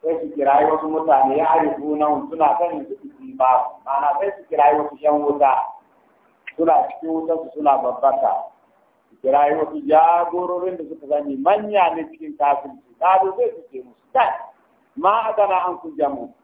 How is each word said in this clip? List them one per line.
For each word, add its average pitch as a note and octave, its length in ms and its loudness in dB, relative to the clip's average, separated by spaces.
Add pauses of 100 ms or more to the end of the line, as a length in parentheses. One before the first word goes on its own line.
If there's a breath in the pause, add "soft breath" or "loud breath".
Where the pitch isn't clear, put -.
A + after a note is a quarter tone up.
sai E3 160 -2
su D#3 120 -8
kirayi C#3 320 2
wasu D#3 240 0
mutane, D#3 480 2
ya E3 140 2
arifu D3+ 460 0
nan D3 340 -2
suna D#3 280 2
sanin E3 300 -4
su - 80 -12
su C3 400 -20
ba, B2+ 320 2 (160)
ma'ana C#3+ 340 -2
sai G3+ 140 -4
su - 160 -14
kirayi D3+ 320 4
wasu D3 160 -6
ƴan D3 240 0
wuta, C#3+ 320 2 (1040)
suna D#3 320 2
cikin - 200 -12
wutar D#3+ 280 -2
su D#3+ 180 -10
suna D3 240 2
babbaka. - 540 0 (760)
Su - 100 -20
kirayi C#3+ 340 2
wasu D3+ 300 -4
jagororin F3 920 2
da D#3+ 80 -10
suka D3+ 220 -16
sani C#3+ 300 -4
manya F#3+ 580 2
ne D#3+ 140 -8
cikin D3+ 300 -16
kafirci, C#3 640 -2
gado F#3+ 360 2
zai A#3+ 160 0
su - 160 -14
ce C3 160 -14
musu, - 280 -20
"Kai, B3+ 200 2 (640)
ma F#3+ 320 2
agana G3 400 0
an F3 100 -6
kun D#3+ 200 -16
jamu." - 340 -4 (120)